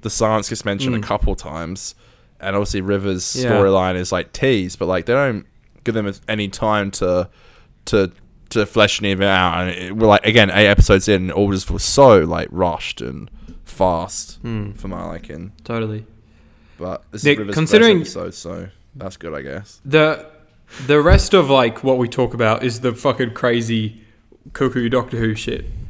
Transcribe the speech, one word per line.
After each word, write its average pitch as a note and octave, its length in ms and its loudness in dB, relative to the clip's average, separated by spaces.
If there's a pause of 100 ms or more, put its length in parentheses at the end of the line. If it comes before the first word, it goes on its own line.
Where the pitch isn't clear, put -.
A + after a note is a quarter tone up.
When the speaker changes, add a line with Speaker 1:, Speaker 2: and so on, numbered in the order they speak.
Speaker 1:
The G#2+ 80 -6
science A2 380 0
gets - 160 -8
mentioned A2+ 300 -4
Speaker 2:
Mm. A#2 40 -2
Speaker 1:
a G#2+ 40 -6
couple G#2 320 -2
times, E2 600 -10 (460)
and G2 140 -6
obviously G2+ 260 -2
River's F#2+ 560 -4
Speaker 2:
Yeah. B2+ 140 -2
Speaker 1:
storyline G2 460 2
is, F2+ 160 -4
like, F2+ 200 -4
teased, G#2+ 460 -2
but, F2+ 80 -4
like, F2+ 200 -2
they A#2 60 -2
don't B2+ 340 -2 (380)
give A#2 100 -2
them G#2+ 180 -2 (160)
any G#2+ 200 -4
time G#2 440 -2
to, F2+ 360 0 (580)
to, F#2+ 260 2 (380)
to G#2+ 160 0
flesh G#2 360 2
any G2+ 100 -2
of F#2+ 80 -2
it G2 60 2
out. F#2 340 2
And F2+ 100 -4
it, F2+ 260 -10
we're, A2+ 100 2
like, G#2 180 6
again, G#2+ 260 6
eight G2+ 180 6
episodes G2 400 6
in, F#2+ 140 4
and F#2 80 -4
it C#2+ 60 -4
all G2+ 140 2
just F#2+ 160 -2
feels - 160 -6
so, B2 380 8
like, E2 300 -2
rushed E2+ 500 -4
and B1+ 300 -12 (340)
fast - 800 -6
Speaker 2:
Mm. G#2 320 -8
Speaker 1:
for - 120 -14
my F2 160 -10
liking. E2+ 480 -14 (120)
Speaker 2:
Totally. A2 400 -8 (720)
Speaker 1:
But F2 320 -10
this G#2 140 -12
Speaker 2:
Nick, D3 100 6
Speaker 1:
is - 60 -2
River's G2+ 140 -6
Speaker 2:
considering G#3+ 460 6
Speaker 1:
first - 160 -10
episode, F2 180 -10
so F2 340 -12 (260)
that's G2 220 -14
good, E2 180 -12
I C#2 80 -10
guess. D2 420 -14
Speaker 2:
The, D#3 420 0 (600)
the D3 160 4
rest F3 320 6
of, D#3 160 4
like, B2 340 2
what C3 140 2
we B2 100 0
talk A#2+ 260 -2
about A2+ 280 0
is A#2 180 -4
the B2 140 -2
fucking A#2+ 400 -2
crazy A2+ 680 -2 (520)
cuckoo B2 340 -2
Doctor A#2+ 300 -2
Who A2+ 160 -2
shit. - 320 -8 (220)